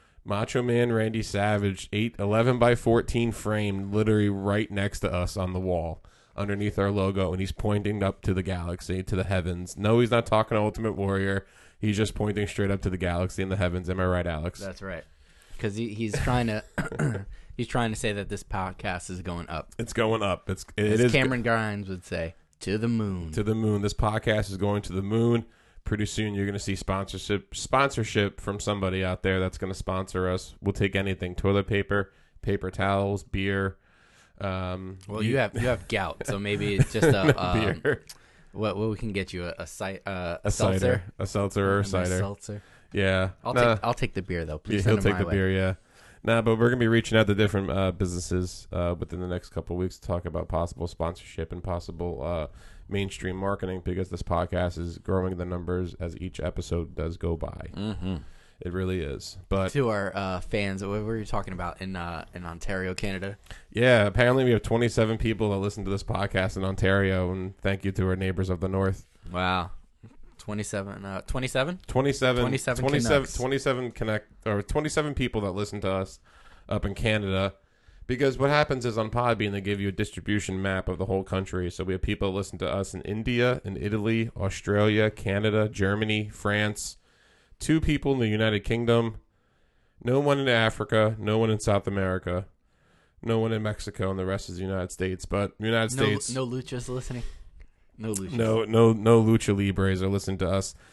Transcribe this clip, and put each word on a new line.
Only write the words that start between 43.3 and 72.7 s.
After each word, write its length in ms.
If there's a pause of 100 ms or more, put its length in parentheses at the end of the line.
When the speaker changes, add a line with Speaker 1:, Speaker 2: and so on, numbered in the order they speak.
Speaker 2:
I'll 100
Speaker 1:
Nah. 200
Speaker 2:
take, 100
I'll 100
take 200
the 80
beer, 220
though. 140
Please 180
Speaker 1:
Yeah, 60
Speaker 2:
send 160
Speaker 1:
he'll 40
Speaker 2:
them 100
Speaker 1:
take 20
Speaker 2:
my 80
Speaker 1:
the 60
Speaker 2:
way. 60
Speaker 1:
beer, 160
yeah. 240 (500)
Nah, 180
but 160
we're 100
gonna 120
be 80
reaching 280
out 120
to 60
different, 360
uh, 220
businesses, 800
uh, 260
within 220
the 80
next 220
couple 260
of 40
weeks 180
to 80
talk 180
about 240
possible 400
sponsorship 640
and 100
possible, 600
uh, 240 (420)
mainstream 480
marketing 480
because 240
this 140
podcast 560
is 200
growing 380
the 80
numbers 560
as 160
each 240
episode 540
does 240
go 180
by. 380
Speaker 2:
Mm-hmm. 420 (440)
Speaker 1:
It 120
really 280
is. 380 (100)
But 220
Speaker 2:
To 180
our, 280
uh, 240
fans, 440
what 200
were 120
you 80
talking 280
about 280
in, 140
uh, 300 (100)
in 100
Ontario, 480
Canada? 460 (320)
Speaker 1:
Yeah, 340
apparently 400
we 60
have 120
twenty-seven 560
people 320
that 80
listen 260
to 60
this 120
podcast 540
in 80
Ontario, 680
and 260
thank 260
you 80
to 160
our 80
neighbors 340
of 100
the 80
north. 380 (260)
Speaker 2:
Wow. 380 (680)
Twenty-seven, 640
uh, 220
twenty-seven? 600
Speaker 1:
Twenty-seven, 560
Speaker 2:
Twenty-seven 420